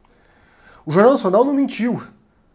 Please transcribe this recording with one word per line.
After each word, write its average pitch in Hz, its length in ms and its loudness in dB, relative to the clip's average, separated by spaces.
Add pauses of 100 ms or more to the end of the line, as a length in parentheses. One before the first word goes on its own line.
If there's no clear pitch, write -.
(840)
O 160 60 -10
Jornal 208 220 4
Nacional 208 320 0
não 285 100 -4
mentiu. 247 480 -4 (520)